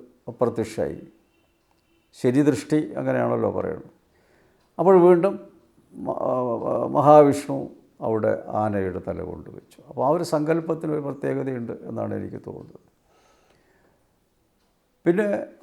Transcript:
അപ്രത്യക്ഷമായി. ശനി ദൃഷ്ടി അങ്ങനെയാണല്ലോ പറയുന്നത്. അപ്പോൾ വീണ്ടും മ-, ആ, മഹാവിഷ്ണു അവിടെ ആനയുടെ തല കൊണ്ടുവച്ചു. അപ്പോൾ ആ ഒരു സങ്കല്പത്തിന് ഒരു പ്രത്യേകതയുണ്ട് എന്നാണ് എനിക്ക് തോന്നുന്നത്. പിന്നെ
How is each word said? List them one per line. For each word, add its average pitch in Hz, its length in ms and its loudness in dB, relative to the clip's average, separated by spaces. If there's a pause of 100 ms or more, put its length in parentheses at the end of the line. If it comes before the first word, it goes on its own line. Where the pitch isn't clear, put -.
(280)
അപ്രത്യക്ഷമായി. 110 720 -4 (1200)
ശനി 131 220 2
ദൃഷ്ടി 151 520 0
അങ്ങനെയാണല്ലോ 120 580 -2
പറയുന്നത്. - 400 -6 (880)
അപ്പോൾ 185 160 8 (120)
വീണ്ടും 180 260 6 (600)
മ-, - 240 -8 (120)
ആ, - 20 -2 (560)
മഹാവിഷ്ണു 143 720 6 (440)
അവിടെ 110 460 -2
ആനയുടെ 101 600 -2
തല 85 140 -6
കൊണ്ടുവച്ചു. - 560 -14 (120)
അപ്പോൾ 127 160 -4
ആ 135 40 2
ഒരു 170 140 0
സങ്കല്പത്തിന് 160 680 -2
ഒരു 151 100 -4
പ്രത്യേകതയുണ്ട് 135 720 -6
എന്നാണ് 110 440 -8
എനിക്ക് 98 320 -10
തോന്നുന്നത്. - 380 -16 (2250)
പിന്നെ 180 220 2 (360)